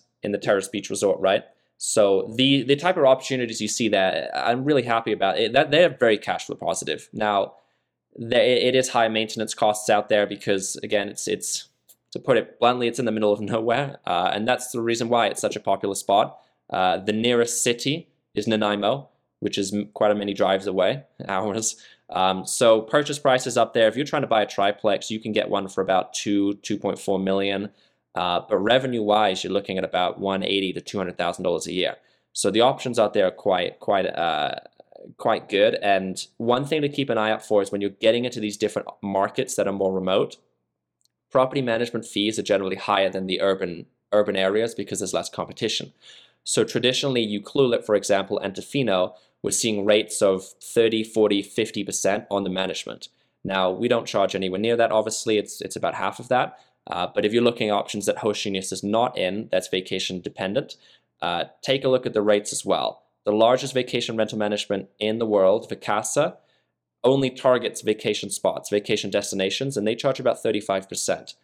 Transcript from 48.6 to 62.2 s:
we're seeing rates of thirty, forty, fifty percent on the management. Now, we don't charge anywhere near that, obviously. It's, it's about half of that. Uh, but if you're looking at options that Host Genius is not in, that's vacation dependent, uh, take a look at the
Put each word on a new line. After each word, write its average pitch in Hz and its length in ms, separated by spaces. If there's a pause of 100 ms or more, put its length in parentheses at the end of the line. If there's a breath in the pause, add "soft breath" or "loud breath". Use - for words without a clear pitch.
we're 101 100
seeing 104 320
rates 107 360
of 95 240 (160)
thirty, 113 440
forty, 104 380
fifty 107 420
percent 98 460
on 101 120
the 95 80
management. - 580 (360)
Now, 95 260
we 107 160
don't 117 200
charge 98 280
anywhere 95 260
near 117 160
that, 117 140
obviously. 110 480
It's, - 220
it's - 160
about 90 180
half 95 240
of 120 100
that. 127 300 (300 soft breath)
Uh, 90 260
but 104 100
if 107 80
you're 117 100
looking 113 260
at 104 60
options 101 320
that 104 120
Host 104 240
Genius 95 300
is 95 100
not 110 340
in, 95 360
that's 92 160
vacation 92 520
dependent, 104 560 (460 soft breath)
uh, 85 220 (180)
take 135 220
a 135 40
look 127 180
at 110 80
the 107 80